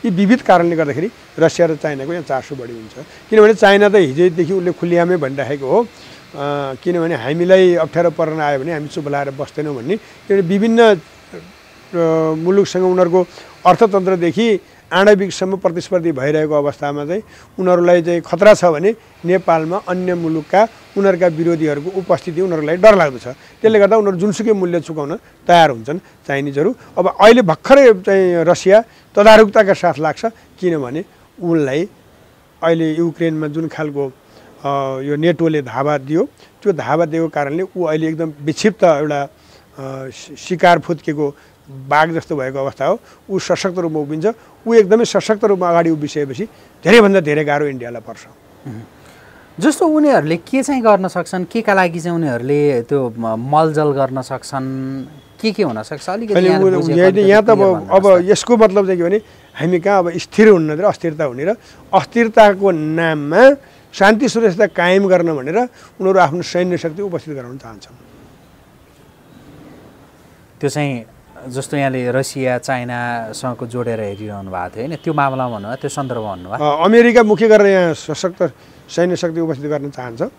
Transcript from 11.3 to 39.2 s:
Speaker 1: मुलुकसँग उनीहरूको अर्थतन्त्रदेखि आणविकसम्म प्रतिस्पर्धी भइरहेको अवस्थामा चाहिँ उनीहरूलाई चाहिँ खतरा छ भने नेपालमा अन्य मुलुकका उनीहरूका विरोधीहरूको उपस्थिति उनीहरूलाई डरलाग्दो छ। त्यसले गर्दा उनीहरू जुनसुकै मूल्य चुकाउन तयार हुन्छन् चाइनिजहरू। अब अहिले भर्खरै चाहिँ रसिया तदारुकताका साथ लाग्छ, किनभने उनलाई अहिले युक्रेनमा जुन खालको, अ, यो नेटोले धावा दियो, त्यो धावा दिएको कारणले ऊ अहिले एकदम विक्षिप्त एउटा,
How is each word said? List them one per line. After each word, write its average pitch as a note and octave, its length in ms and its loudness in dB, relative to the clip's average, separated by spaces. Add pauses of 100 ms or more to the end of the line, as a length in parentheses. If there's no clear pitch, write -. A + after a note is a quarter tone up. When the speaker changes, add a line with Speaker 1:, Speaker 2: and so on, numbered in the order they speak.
Speaker 1:
मुलुकसँग F3+ 460 0
उनीहरूको F#3 440 2 (380)
अर्थतन्त्रदेखि F#3+ 920 2 (320)
आणविकसम्म F#3+ 680 2
प्रतिस्पर्धी F3 540 -2
भइरहेको D3+ 420 -2
अवस्थामा D3 520 -4
चाहिँ F3+ 160 -6 (380)
उनीहरूलाई F3 420 4
चाहिँ E3+ 200 -2
खतरा G3+ 320 4
छ F#3 120 2
भने F3 300 0 (300)
नेपालमा E3+ 520 0
अन्य F3+ 380 -4
मुलुकका E3 520 0 (300)
उनीहरूका F#3 300 2
विरोधीहरूको D#3+ 720 -2
उपस्थिति F3 420 -4
उनीहरूलाई D#3+ 360 -2
डरलाग्दो F3 420 4
छ। A2 80 -14
त्यसले A3 520 -2
गर्दा G3+ 180 4
उनीहरू G3+ 200 0
जुनसुकै G#3 340 -2
मूल्य F3+ 280 -2
चुकाउन D3+ 360 -8 (320)
तयार E3+ 220 6
हुन्छन् B2+ 300 -6 (280)
चाइनिजहरू। C#3+ 480 -2 (220)
अब F3+ 240 0
अहिले A#3 200 8
भर्खरै A#3+ 520 6
चाहिँ F#3+ 420 0
रसिया F3 480 4 (320)
तदारुकताका G#3+ 580 6
साथ D#3 260 -2
लाग्छ, D#3 260 -4 (340)
किनभने D#3+ 460 -4 (360)
उनलाई D#3+ 480 -2 (760)
अहिले E3 300 0
युक्रेनमा D#3+ 540 -4
जुन D#3 200 -6
खालको, C#3+ 400 -6
अ, B2+ 40 -10 (880)
यो C#3+ 140 -4
नेटोले D#3 460 0
धावा C3+ 360 -4
दियो, D3+ 300 -2 (360)
त्यो G3+ 100 0
धावा D3 320 -2
दिएको E3 220 -4
कारणले D3 360 -4
ऊ F3+ 200 -8
अहिले D#3+ 240 -2
एकदम D#3+ 340 -6
विक्षिप्त D#3+ 420 -2
एउटा, D3 400 2